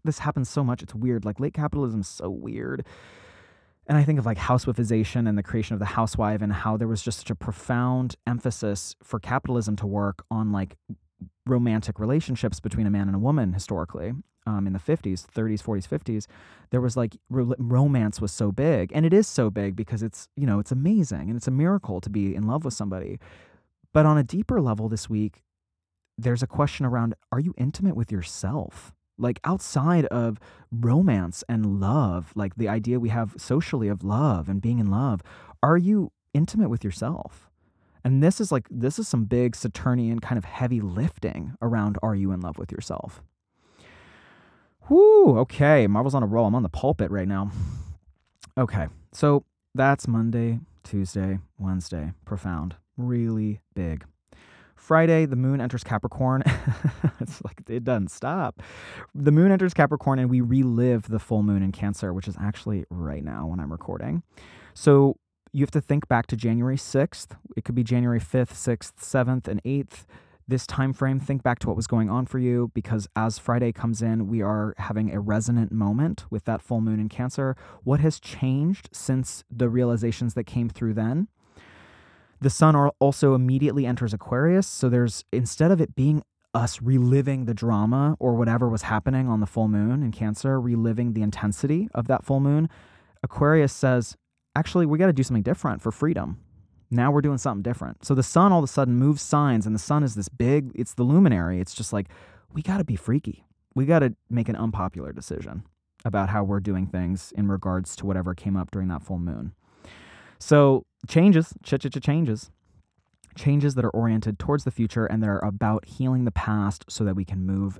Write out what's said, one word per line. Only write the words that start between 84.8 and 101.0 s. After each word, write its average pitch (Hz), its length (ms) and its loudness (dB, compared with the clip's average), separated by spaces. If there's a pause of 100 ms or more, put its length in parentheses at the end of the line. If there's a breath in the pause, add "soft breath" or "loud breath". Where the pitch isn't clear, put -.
there's, 120 440 2
instead 127 400 0
of 175 80 -2
it - 160 -4
being 147 260 2 (320)
us 117 260 -2
reliving 131 640 2
the 117 60 -2
drama 117 680 2
or 120 160 2
whatever 117 320 2
was 110 140 -2
happening 131 460 0
on 110 120 0
the 104 60 0
full 113 200 0
moon 110 380 2
in 113 80 -2
Cancer, 127 480 -2
reliving 117 540 0
the 110 80 0
intensity 139 720 0
of 117 120 -2
that 127 180 0
full 139 140 2
moon, 147 300 2 (560 soft breath)
Aquarius 147 480 4
says, 127 440 0 (380)
"Actually, 165 320 2
we 151 120 2
gotta 185 140 6
do 131 120 2
something 113 180 2
different 127 400 -2
for 113 80 -2
freedom. 113 480 -2 (540)
Now 120 180 4
we're 143 120 4
doing 143 160 2
something 104 240 -4
different." - 420 -8
So 143 100 0
the 127 80 4
sun 190 300 6
all 175 80 6
of 147 40 2
a 131 40 -2
sudden 127 260 2
moves 143 260 4
signs, 135 460 2
and 110 80 0
the 107 60 -2
sun 147 240 0
is 120 100 -2
this 101 140 -4
big, 131 480 0
it's - 180 -6
the 127 80 -2